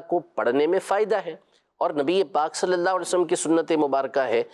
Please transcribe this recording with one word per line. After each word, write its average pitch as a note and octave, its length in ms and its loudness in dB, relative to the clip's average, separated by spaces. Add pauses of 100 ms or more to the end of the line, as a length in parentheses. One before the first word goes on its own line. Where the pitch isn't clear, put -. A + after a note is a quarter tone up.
کو F3 120 0
پڑھنے B2+ 480 0
میں F3+ 120 0
فائدہ G3+ 360 0
ہے، E3+ 200 -6 (420)
اور F3 140 -2
نبی D#3+ 320 0
پاک D3+ 320 -2
صلی F3+ 180 0
اللہ F3+ 160 0
علیہ F#3 120 0
وسلم F3+ 240 0
کی E3 100 -2
سنت D#3+ 360 0
مبارکہ C#3 480 0
ہے۔ A#2+ 240 2 (100)